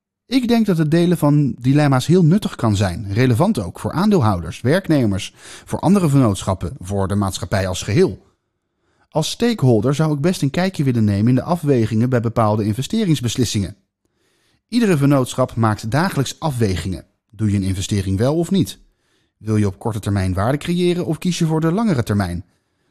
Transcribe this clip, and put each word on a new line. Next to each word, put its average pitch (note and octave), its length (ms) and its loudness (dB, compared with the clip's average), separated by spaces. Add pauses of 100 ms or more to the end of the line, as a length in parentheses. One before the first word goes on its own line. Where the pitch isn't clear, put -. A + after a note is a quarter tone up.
(300)
Ik B3 180 0
denk A#3 180 4
dat F#3 120 2
het D3+ 140 0
delen E3+ 260 4
van D3 420 2
dilemma's C3+ 460 2
heel F3 200 4
nuttig F#3+ 300 2
kan A2 200 0
zijn, G2 380 -2
relevant B2+ 460 2
ook F2 200 -8
voor - 120 -6
aandeelhouders, C3 720 0
werknemers, B2+ 720 0 (320)
voor - 140 -6
andere F3+ 300 2
vennootschappen, G2+ 680 0
voor F#2+ 280 -4
de G2 80 -2
maatschappij G2 520 -2
als F#2 140 -6
geheel. C3 440 0 (840)
Als D#3 200 -4
stakeholder C3 680 0
zou D#3 180 0
ik C#3 80 -4
best F3+ 200 -2
een C#3 80 0
kijkje F3+ 340 -2
willen B2 200 0
nemen G#2 240 2
in C3 80 4
de B2+ 60 2
afwegingen B2 680 0
bij B2+ 100 0
bepaalde A2 440 0
investeringsbeslissingen. B2 1120 -2 (920)
Iedere G#3+ 300 2
vennootschap C3+ 580 0
maakt A2+ 360 -2
dagelijks D3+ 480 -2
afwegingen. G#2 640 -4 (260)
Doe G#2+ 200 -2
je G2+ 60 2
een G2 60 0
investering F#2+ 540 -2
wel C3 200 0
of E3+ 140 -2
niet? F#3+ 280 0 (580)
Wil G#2+ 200 -2
je G#2 100 2
op F#2 120 -6
korte A2+ 200 -6
termijn F#2+ 340 -2
waarde A2 240 0
creëren F3 480 -2
of D#3 120 -4
kies F3 220 -4
je E3+ 60 2
voor D#3+ 160 0
de D#3+ 100 0
langere F#3 320 0
termijn? F#2 420 -4 (460)